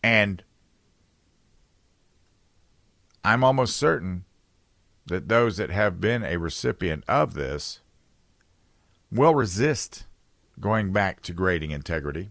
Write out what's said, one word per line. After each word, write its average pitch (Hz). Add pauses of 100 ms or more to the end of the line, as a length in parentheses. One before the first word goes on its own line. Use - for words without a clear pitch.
And 104 (2750)
I'm 117
almost 131
certain 92 (800)
that 92
those 113
that 98
have 92
been 113
a 87
recipient 82
of 143
this 73 (1300)
will 143
resist 120 (540)
going 104
back 98
to -
grading 85
integrity 73